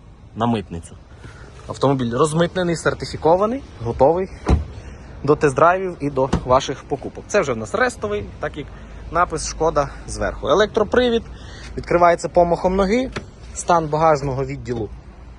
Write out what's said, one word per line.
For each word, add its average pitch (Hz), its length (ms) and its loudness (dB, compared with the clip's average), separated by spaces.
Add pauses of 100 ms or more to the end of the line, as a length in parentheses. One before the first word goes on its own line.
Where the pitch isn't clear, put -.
(360)
на 110 100 0
митницю. 101 500 -4 (720)
Автомобіль 127 460 0
розмитнений, 165 640 2
сертифікований, 180 880 0 (200)
готовий 139 460 2 (920)
до 143 120 4
тест-драйвів 170 640 2
і 143 100 -2
до 131 200 0 (160)
ваших 131 380 2
покупок. 107 440 -8
Це 208 140 2
вже 135 120 0
в 113 40 -4
нас 110 180 -8
рестовий, 208 500 -2 (140)
так 156 180 -8
як 143 100 -10 (440)
напис 165 380 -2
"Шкода" 156 400 0 (180)
зверху. 104 400 -4
Електропривід, 214 760 2 (540)
відкривається 170 520 4
помахом 175 460 2
ноги, 202 360 2 (420)
стан 165 340 0
багажного 147 580 2
відділу 120 440 -6 (500)